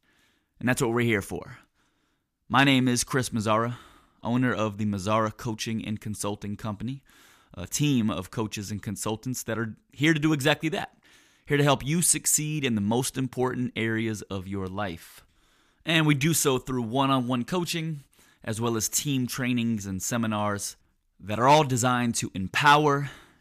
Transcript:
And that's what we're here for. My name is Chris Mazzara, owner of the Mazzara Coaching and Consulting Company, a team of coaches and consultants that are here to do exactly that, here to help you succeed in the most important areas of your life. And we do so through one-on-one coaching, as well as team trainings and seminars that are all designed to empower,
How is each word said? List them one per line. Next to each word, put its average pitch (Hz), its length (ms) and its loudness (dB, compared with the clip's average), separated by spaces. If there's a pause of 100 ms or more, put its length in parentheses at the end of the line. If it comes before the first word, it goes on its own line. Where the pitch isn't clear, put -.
(600)
And 113 80 -2
that's 123 120 0
what 117 120 2
we're 120 80 2
here 113 220 2
for. - 360 -12 (920)
My 123 140 4
name 135 240 6
is 123 160 2
Chris - 280 -2
Mazzara, 113 460 0 (460)
owner 123 300 2
of 104 260 -2
the 107 80 -2
Mazzara 107 500 0
Coaching 110 480 -6
and 104 160 -6
Consulting 104 560 -8
Company, 113 460 -8 (520)
a 87 120 -10
team 127 440 2
of 92 200 -6
coaches 107 400 -6
and 104 100 -6
consultants 110 640 -6
that 110 140 -4
are 113 180 -4 (160)
here 156 220 4
to 151 60 0
do 156 120 4
exactly 147 360 0
that, - 280 -6 (500)
here 147 120 0
to 143 60 4
help 139 200 4
you 156 160 0
succeed 151 640 0
in 117 120 2
the 104 40 2
most 113 380 0
important 123 580 -2
areas 110 460 -2
of 95 240 -8
your 95 220 -6
life. 95 560 -10 (600)
And 160 220 4
we 151 80 6
do 143 180 2
so 135 260 2
through 127 240 -4
one-on-one 127 640 0
coaching, 160 600 -4 (400)
as 110 160 -4
well 117 160 0
as 107 120 -2
team 135 380 -2
trainings 117 580 -2
and 95 160 -6
seminars 104 760 -2 (440)
that 101 180 -6
are 120 80 4
all 151 160 8
designed 123 520 0
to - 200 -4
empower, 143 760 4 (300)